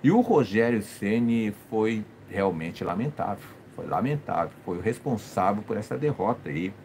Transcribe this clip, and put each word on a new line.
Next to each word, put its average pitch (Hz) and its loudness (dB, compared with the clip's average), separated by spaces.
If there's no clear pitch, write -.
E 143 8
o 233 6
Rogério 117 4
Ceni 113 0
foi 110 0
realmente 92 -2
lamentável. 98 -4
Foi - -10
lamentável. 92 -2
Foi 87 -4
o - -6
responsável 104 0
por 110 -4
essa 107 -6
derrota 123 -2
aí. 85 -4